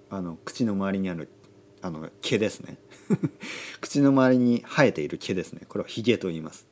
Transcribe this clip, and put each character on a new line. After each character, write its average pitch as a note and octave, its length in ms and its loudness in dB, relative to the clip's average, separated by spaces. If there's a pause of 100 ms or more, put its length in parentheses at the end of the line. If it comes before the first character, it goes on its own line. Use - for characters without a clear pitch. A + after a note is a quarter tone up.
(100)
あ G2 100 -6
の、 F2 240 -8
口 - 200 -4
の A2 80 0
周 G2 220 0
り G2 40 0
に F#2+ 100 -2
あ F2+ 60 -4
る、 D#2+ 140 -8 (540)
あ F#2 80 -8
の、 D#2 200 -10 (100)
毛 - 180 0
で G#2 120 2
す - 100 -12
ね。 - 180 -16 (520)
<laughs> - 500 -14
口 - 200 -2
の C#3 80 6
周 C3 260 6
り B2+ 40 6
に A#2+ 280 4
生 D3 200 4
え G2+ 60 4
て - 100 -4
い D2 60 -4
る D#2+ 100 -6
毛 - 160 -4
で F2+ 100 -2
す - 80 -12
ね。 - 160 -16
こ - 100 -6
れ - 60 -4
を - 20 -8
ヒ - 160 -8
ゲ G#2+ 160 4
と F#2+ 100 -4
言 E2 100 -4
い - 20 -8
ま D#2 120 -12
す。 - 200 -20